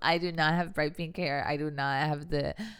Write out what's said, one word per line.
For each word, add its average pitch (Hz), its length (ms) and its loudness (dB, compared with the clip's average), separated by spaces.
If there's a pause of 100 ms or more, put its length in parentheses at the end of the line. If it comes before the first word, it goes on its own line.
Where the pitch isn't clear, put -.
I 170 160 4
do 175 120 0
not 160 240 4
have 175 200 0
bright 151 200 0
pink 165 220 -6
hair. 143 320 0
I 147 80 0
do 151 140 -2
not 139 360 0
have 151 220 -2
the, 143 260 0 (260)